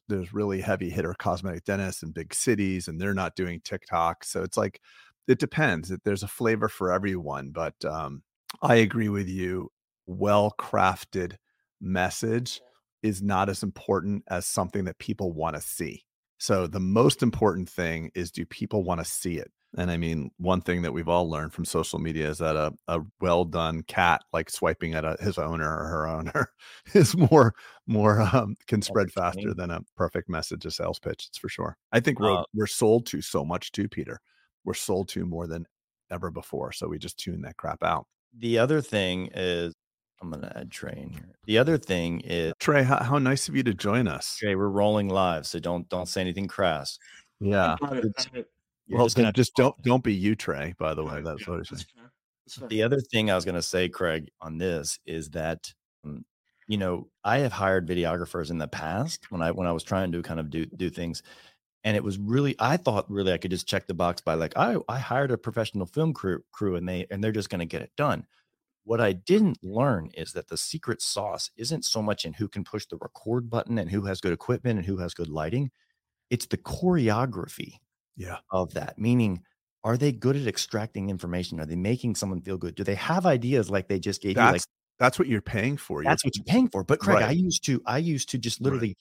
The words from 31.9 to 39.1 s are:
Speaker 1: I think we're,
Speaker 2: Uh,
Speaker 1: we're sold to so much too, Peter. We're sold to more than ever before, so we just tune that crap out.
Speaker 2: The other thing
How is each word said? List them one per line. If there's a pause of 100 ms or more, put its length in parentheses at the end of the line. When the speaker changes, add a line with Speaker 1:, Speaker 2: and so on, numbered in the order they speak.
Speaker 1:
I
think
we're,
Speaker 2:
Uh, (100)
Speaker 1:
we're
sold
to
so
much
too,
Peter. (440)
We're
sold
to
more
than (440)
ever
before,
so
we
just
tune
that
crap
out. (260)
Speaker 2:
The
other
thing